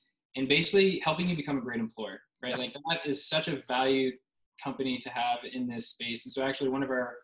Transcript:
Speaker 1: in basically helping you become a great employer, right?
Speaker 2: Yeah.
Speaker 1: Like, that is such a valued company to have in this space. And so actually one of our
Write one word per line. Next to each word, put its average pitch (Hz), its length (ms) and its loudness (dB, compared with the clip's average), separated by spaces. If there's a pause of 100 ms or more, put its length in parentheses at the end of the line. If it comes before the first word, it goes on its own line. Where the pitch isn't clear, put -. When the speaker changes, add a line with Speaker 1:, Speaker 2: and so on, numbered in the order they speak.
(360)
Speaker 1:
in 131 120 0
basically 185 560 6
helping 170 240 2
you 175 80 2
become 143 220 -2
a 127 40 -4
great 120 180 -6
employer, 110 400 -6 (240)
right? 127 80 -4
Speaker 2:
Yeah. 120 60 -2
Speaker 1:
Like, 120 160 -6
that 151 360 -2
is - 180 -2
such 156 200 0
a 139 200 -2
valued 131 460 4 (500)
company 131 360 -4
to 123 100 -10
have 120 300 -2 (120)
in 127 160 -4
this 117 220 -6
space. 117 360 -6
And 123 80 -10
so 135 100 -2
actually 135 260 0
one 135 140 0
of 131 80 -2
our 123 320 -2